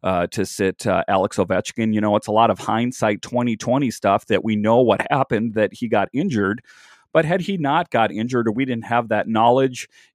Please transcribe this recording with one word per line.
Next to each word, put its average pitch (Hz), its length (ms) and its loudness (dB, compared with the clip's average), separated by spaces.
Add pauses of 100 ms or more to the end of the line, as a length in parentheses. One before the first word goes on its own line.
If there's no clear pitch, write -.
uh, 90 260 0
to 98 180 -4
sit, - 400 -4
uh, 92 220 2
Alex 95 280 0
Ovechkin. 101 560 -2
You 107 80 0
know, 104 160 2
it's 107 100 -2
a 107 60 -4
lot 113 180 4
of 101 80 -2
hindsight 113 600 -2
twenty 120 360 -4
twenty 123 340 -2
stuff 101 360 -2
that - 180 0
we 110 120 2
know 110 240 4
what 110 300 4
happened, 117 440 0
that 107 200 0
he 120 140 -6
got 104 260 2
injured. 120 480 -2 (500)
But 160 120 2
had 175 180 -2
he 196 160 -4
not 151 320 -2
got 113 220 2
injured 117 360 -2
or 107 40 0
we 131 120 -4
didn't 120 200 -4
have 120 240 -2
that 104 200 -2
knowledge, 123 600 2 (260)